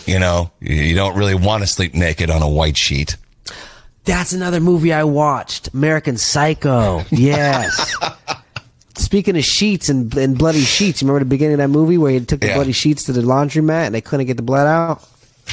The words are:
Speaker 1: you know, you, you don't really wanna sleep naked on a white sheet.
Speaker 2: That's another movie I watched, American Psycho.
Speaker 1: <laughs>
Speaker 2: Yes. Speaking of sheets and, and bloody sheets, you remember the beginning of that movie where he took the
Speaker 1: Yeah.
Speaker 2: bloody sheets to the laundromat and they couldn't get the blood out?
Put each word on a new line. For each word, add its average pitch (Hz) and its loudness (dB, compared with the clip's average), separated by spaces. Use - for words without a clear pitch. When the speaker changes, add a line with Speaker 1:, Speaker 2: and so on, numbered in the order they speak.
Speaker 1:
you 95 2
know, 87 0
you, - -2
you 78 2
don't 95 0
really 101 2
wanna 101 0
sleep 85 -2
naked 82 0
on 80 2
a 76 2
white 76 0
sheet. - -2
Speaker 2:
That's 180 -2
another 180 -2
movie 170 2
I 156 2
watched, 147 -2
American 147 0
Psycho. 127 0
Speaker 1:
<laughs> - -8
Speaker 2:
Yes. 139 0
Speaking 196 0
of 143 0
sheets - 0
and, 127 0
and 135 2
bloody 156 2
sheets, 151 0
you 135 0
remember 139 2
the 127 -4
beginning 147 2
of 143 2
that 139 2
movie 156 4
where 147 2
he 131 0
took 135 -2
the 107 0
Speaker 1:
Yeah. 98 0
Speaker 2:
bloody 135 0
sheets 151 0
to 139 -4
the 123 0
laundromat 147 0
and 107 -4
they 113 -4
couldn't 135 -4
get 123 -2
the 120 -6
blood 135 2
out? 165 0